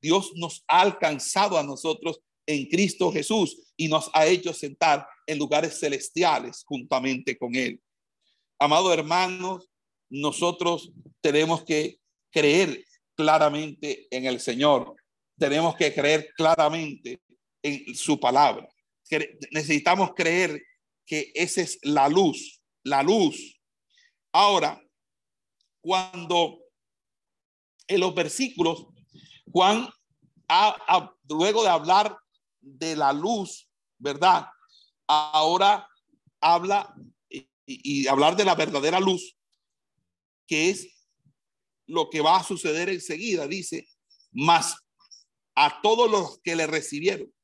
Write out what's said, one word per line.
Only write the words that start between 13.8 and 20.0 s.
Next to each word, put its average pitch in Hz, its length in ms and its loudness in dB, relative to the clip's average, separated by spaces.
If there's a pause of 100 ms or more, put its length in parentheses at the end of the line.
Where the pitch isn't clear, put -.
en 127 160 -4
el 127 120 -4
Señor. 131 560 0 (420)
Tenemos 156 380 0
que 151 180 0
creer 151 440 0
claramente 156 840 0 (400)
en 143 340 -8
su - 220 -2
palabra. 131 520 2 (400)
Cre-, 151 280 -6 (140)
necesitamos 156 640 0